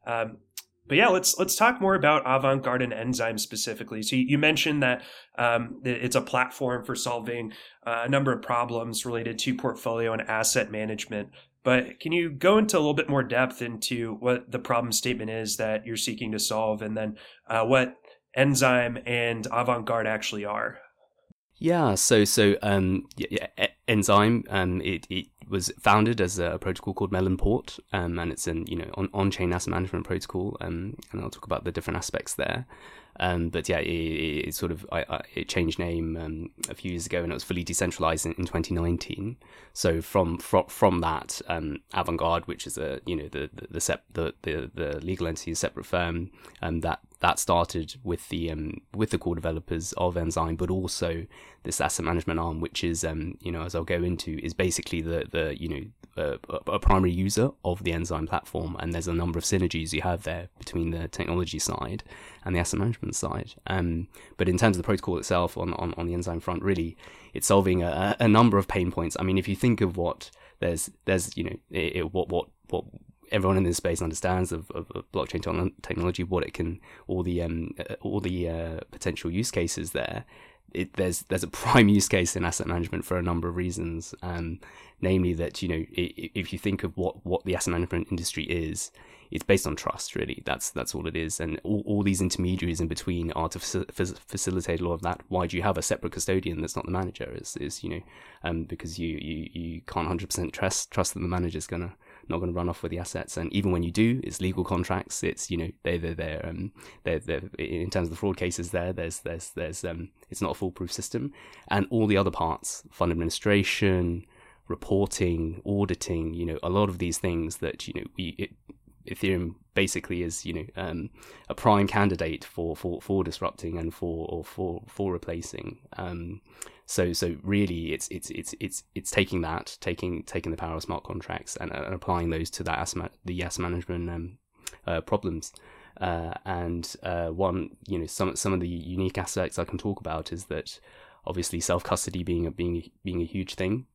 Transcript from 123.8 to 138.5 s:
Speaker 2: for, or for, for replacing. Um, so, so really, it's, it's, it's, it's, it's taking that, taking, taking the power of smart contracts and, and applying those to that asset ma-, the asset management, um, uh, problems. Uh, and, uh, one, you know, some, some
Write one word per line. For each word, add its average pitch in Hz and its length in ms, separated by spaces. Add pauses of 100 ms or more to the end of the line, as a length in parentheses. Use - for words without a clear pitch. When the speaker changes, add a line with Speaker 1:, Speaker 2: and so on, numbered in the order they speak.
Speaker 2:
for, 82 340
or 85 160
for, 87 420
for 98 280
replacing. - 640 (180)
Um, 87 460 (420)
so, 87 300
so 85 280
really, 90 520
it's, - 140
it's, - 200
it's, - 320
it's, - 220 (120)
it's - 160
taking 95 300
that, 80 400
taking, 87 440
taking 87 260
the 80 80
power 82 180
of 87 60
smart - 220
contracts - 520
and, - 160
and 71 220
applying 87 340
those 82 220
to - 140
that 82 140
asset - 200
ma-, 85 100 (160)
the 90 180
asset 87 200
management, 87 480
um, 87 280 (480)
uh, 82 140
problems. 82 520 (460)
Uh, 85 360 (100)
and, 87 580
uh, 85 260
one, 90 420 (160)
you 98 120
know, 80 80
some, 92 300
some 98 160